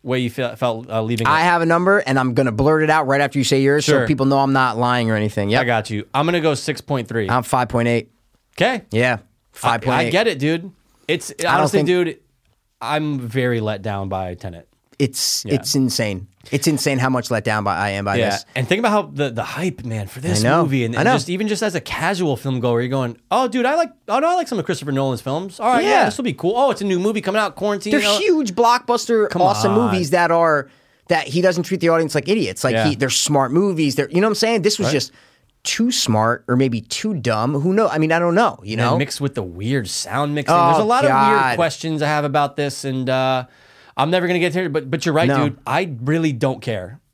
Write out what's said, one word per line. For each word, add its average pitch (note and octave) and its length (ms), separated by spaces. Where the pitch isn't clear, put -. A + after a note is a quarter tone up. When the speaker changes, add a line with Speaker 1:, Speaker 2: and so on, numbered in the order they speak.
Speaker 1:
way B2 180
you A#2+ 100
felt, A#2 280
felt, A#2+ 320
uh, A2 140
leaving A2+ 240
Speaker 2:
I D#3 140
Speaker 1:
it. - 20
Speaker 2:
have F3 180
a E3 40
number, F3+ 340
and C3+ 180
I'm B2+ 160
gonna B2+ 200
blurt D#3 300
it D3+ 60
out D#3 180
right C#3 120
after C#3+ 180
you C3+ 60
say C3+ 180
yours, C#3 220
Speaker 1:
Sure. C#3+ 200
Speaker 2:
so A2 40
people C3+ 200
know C#3 120
I'm C3+ 140
not B2+ 240
lying A#2+ 340
or A2 60
anything. G#2 320
Yep. B2 120
Speaker 1:
I - 40
got A#2 240
you. G#2 240
I'm C#3+ 120
gonna F3 140
go D#3 160
six - 240
point B2 300
three. A2 200
Speaker 2:
I'm A#2+ 140
five B2 240
point A#2+ 220
eight. A#2 200
Speaker 1:
Okay. A3+ 360
Speaker 2:
Yeah. A#2+ 240
Speaker 1:
I, - 20
I - 20
Speaker 2:
five A#2 300
point C3 220
eight. A#2 80
Speaker 1:
get G#3+ 160
it, D#3+ 120
dude. E3 320
It's E3+ 220
Speaker 2:
I - 20
don't - 100
Speaker 1:
honestly, D3+ 260
Speaker 2:
think D3 80
Speaker 1:
dude, F3 320
I'm D3 400
very A#2+ 400
let G#2+ 220
down G2 260
by F#2 280
Tenet. E2+ 320
Speaker 2:
It's, - 480
Speaker 1:
Yeah. C#3+ 100
Speaker 2:
it's C#3 200
insane. A2 520
It's D3 160
insane C#3 300
how C3 120
much B2+ 220
let A2 140
down G#2+ 180
by G2 140
I G2+ 140
am G2+ 120
by G2 140
Speaker 1:
Yeah. A2 140
Speaker 2:
this. G2+ 220
Speaker 1:
And B2 140
think G3 120
about A#3 120
how G#3 120
the, C#3+ 260
the A2+ 140
hype, D#3+ 420
man, G#2+ 220
for - 120
this G#2+ 240
Speaker 2:
I A#2+ 60
know. E3 140
Speaker 1:
movie, C3+ 200
and, A#2 100
Speaker 2:
I B2 80
Speaker 1:
and F3+ 40
Speaker 2:
know. B3+ 80
Speaker 1:
just C#3+ 160
even F#3+ 180
just G#3+ 160
as G3 100
a E3+ 60
casual E3+ 560
film C3 240
goer, A#2+ 220
you're B2+ 80
going, B2+ 260
"Oh, B3 160
dude, A#3 180
I C#4+ 100
like, E4 160
oh A#3 100
no, D#4 80
I F4 80
like E4+ 140
some G#3+ 100
of D3+ 60
Christopher D3 260
Nolan's C3+ 300
films. E3+ 400
All A3+ 100
right, C#4+ 140
yeah, G#4 40
Speaker 2:
Yeah. F4+ 160
Speaker 1:
this - 120
will B3 80
be F3 80
cool. F3 200
Oh, C4 160
it's G3+ 120
a G3+ 40
new F3+ 140
movie G#3+ 220
coming G3+ 180
out, G3 160
quarantine." G#3 360
Speaker 2:
They're D4 100
Speaker 1:
You G#3 60
know? G#3 120
Speaker 2:
huge D#4 360
blockbuster, A#3 760
Speaker 1:
Come F3 120
Speaker 2:
awesome G3+ 300
Speaker 1:
on. A3+ 140
Speaker 2:
movies F#3 240
that E3+ 220
are, D#3+ 380
that E3 220
he D#3 120
doesn't F3 220
treat F#3 160
the E3 100
audience E3 240
like - 140
idiots. D#3+ 380
Like, B2 80
Speaker 1:
Yeah. A2 160
Speaker 2:
he, G2+ 60
they're B2+ 140
smart C3+ 440
movies. D#3+ 420
They're, C#3+ 140
you E3+ 100
know G#3+ 80
what G#3+ 40
I'm G#3 40
saying? A3 280
This G#3 140
was G#3 100
Speaker 1:
Right. C#3 80
Speaker 2:
just - 180
too A#3+ 300
smart A2+ 560
or B2 80
maybe A#2+ 240
too - 320
dumb. A#2 400
Who D#3 200
know? G#3+ 140
I D#3 120
mean, D#3 120
I E3 80
don't E3+ 160
know. G#3 280
You G#2 100
Speaker 1:
And A2 80
then A#2+ 100
Speaker 2:
know, C#3+ 60
Speaker 1:
mixed C#3 240
with C#3 140
the G#2+ 80
weird G2+ 440
sound D3 480
mixing. D3+ 220
There's E3+ 200
a G#3 40
Speaker 2:
Oh, G#3+ 40
Speaker 1:
lot B3 200
of - 60
weird C3+ 300
Speaker 2:
God. B2+ 140
Speaker 1:
questions D#3+ 460
I D3+ 60
have D3+ 180
about C#3+ 320
this, C#3 260
and, C3 260
uh, C3 360
I'm D3 140
never F3+ 160
gonna F3 120
get E3 140
here. F3+ 160
But, D3+ 200
but D3 160
you're D#3+ 80
right, D#3 140
Speaker 2:
No. C#3 220
Speaker 1:
dude. - 80
I D#3+ 240
really D#3+ 260
don't C3 300
care. G#2 400